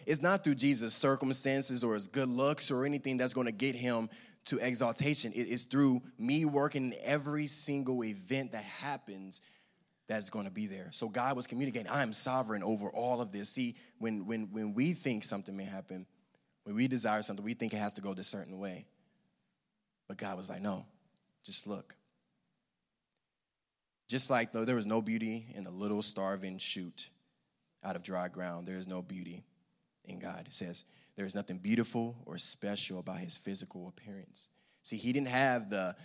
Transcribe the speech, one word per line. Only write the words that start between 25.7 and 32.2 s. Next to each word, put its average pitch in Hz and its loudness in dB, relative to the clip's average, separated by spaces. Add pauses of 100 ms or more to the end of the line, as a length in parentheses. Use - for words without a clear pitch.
little 104 -2
starving 95 -2
shoot - -6 (720)
out 92 -4
of 90 -10
dry 90 -2
ground, 87 -6
there 92 -6
is 92 -8
no 92 -4
beauty 90 -8 (600)
in 95 -12
God. 92 -8
It - -14
says, 87 -6 (320)
"There 101 -4
is 95 -4
nothing 98 -4
beautiful 117 0 (100)